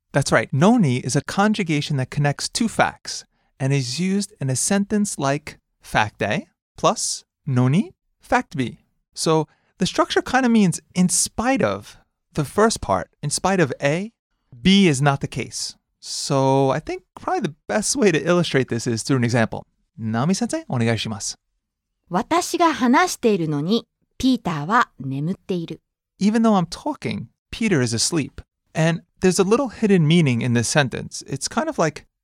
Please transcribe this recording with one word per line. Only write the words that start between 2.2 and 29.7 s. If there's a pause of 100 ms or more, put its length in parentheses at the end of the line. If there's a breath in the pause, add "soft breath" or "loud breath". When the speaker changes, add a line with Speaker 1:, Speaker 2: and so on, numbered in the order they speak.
Speaker 1:
two
facts (340)
and
is
used
in
a
sentence
like (240)
fact
A (280)
plus (220)
noni (260)
fact
B. (340)
So (300)
the
structure
kinda
means (140)
in
spite
of (360)
the
first
part, (120)
in
spite
of (100)
A, (500)
B
is
not
the
case. (240)
So
I
think (120)
probably
the (120)
best
way
to
illustrate
this
is
through
an
example. (320)
Naomi
sensei,
onegaishimasu. (720)
Speaker 2:
私
が
話
し
て
い
る
の
に、 (300)
ピ
ー
タ
ー
は (100)
眠
っ
て
い
る。 (380)
Speaker 1:
Even
though
I'm
talking, (240)
Peter
is
asleep. (320)
And (200)
there's
a
little
hidden